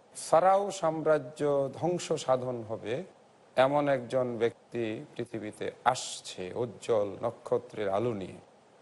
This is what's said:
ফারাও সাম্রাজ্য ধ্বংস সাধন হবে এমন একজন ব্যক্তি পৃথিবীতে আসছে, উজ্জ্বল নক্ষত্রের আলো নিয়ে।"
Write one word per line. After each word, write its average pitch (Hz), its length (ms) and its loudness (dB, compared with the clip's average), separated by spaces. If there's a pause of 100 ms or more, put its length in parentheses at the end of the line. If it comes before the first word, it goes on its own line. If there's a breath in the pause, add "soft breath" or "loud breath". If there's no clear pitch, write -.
(160)
ফারাও 190 560 4
সাম্রাজ্য 147 1000 2
ধ্বংস 170 400 -2
সাধন 127 500 0
হবে 110 400 -6 (520)
এমন 143 340 4
একজন 123 480 0
ব্যক্তি 117 680 -2 (100)
পৃথিবীতে 104 560 -8 (140)
আসছে, - 720 -4
উজ্জ্বল 107 640 0
নক্ষত্রের 113 680 -4
আলো 113 240 0
নিয়ে।" 95 240 -8 (440)